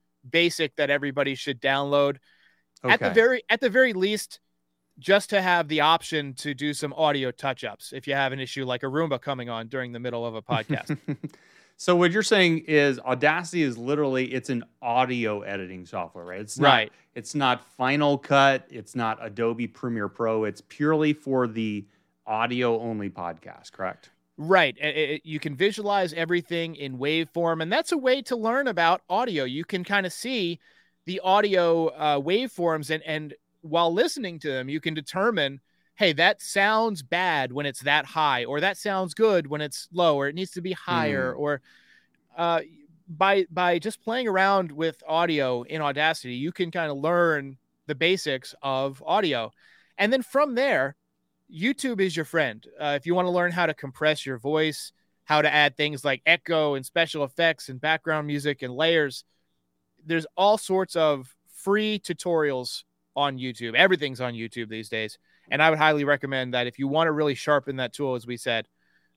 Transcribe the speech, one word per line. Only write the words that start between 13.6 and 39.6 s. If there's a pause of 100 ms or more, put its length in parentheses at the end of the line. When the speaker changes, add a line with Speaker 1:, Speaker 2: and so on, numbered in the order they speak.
Speaker 2:
is
literally,
it's
an (160)
audio
editing
software,
right?
It's
not,
Speaker 1:
Right. (240)
Speaker 2:
it's
not
Final
Cut.
It's
not
Adobe
Premiere
Pro.
It's
purely
for
the (420)
audio
only
podcast,
correct? (260)
Speaker 1:
Right.
It,
it,
you
can
visualize
everything
in
waveform,
and
that's
a
way
to
learn
about (100)
audio.
You
can
kinda
see (460)
the
audio,
uh,
waveforms,
and,
and (280)
while
listening
to
them,
you
can
determine, (340)
"Hey,
that
sounds
bad
when
it's
that
high,"
or,
"That
sounds
good
when
it's